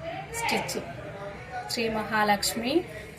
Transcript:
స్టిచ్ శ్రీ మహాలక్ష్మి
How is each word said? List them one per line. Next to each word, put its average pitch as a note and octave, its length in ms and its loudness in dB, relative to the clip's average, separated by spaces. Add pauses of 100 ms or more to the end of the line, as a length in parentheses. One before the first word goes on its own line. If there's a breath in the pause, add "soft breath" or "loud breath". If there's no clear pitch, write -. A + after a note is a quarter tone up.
(340)
స్టిచ్ - 480 0 (880)
శ్రీ A3+ 180 2
మహాలక్ష్మి A3 960 4 (340)